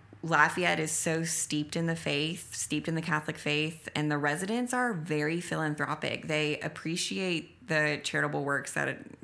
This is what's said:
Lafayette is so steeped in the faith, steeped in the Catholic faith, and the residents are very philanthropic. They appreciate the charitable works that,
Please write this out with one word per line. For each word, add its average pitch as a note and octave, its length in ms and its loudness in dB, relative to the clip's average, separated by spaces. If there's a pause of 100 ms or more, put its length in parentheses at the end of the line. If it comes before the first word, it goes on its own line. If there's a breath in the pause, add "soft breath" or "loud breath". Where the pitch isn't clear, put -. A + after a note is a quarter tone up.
(220)
Lafayette E3 580 6
is D#3 120 0
so D#3+ 320 2
steeped D3+ 520 -2
in E3 120 2
the E3 80 2
faith, D#3 580 -2
steeped - 340 -2
in E3 60 0
the D#3+ 80 0
Catholic D#3+ 340 -2
faith, D#3 600 -2
and D3+ 160 2
the D3 80 2
residents F#3+ 560 0
are B3 180 2
very D#3 480 0
philanthropic. D3+ 880 -2
They D3+ 320 0
appreciate F3 1080 -4
the D3+ 360 2
charitable D3 400 0
works C#3 300 -2
that, C3+ 260 -2 (240)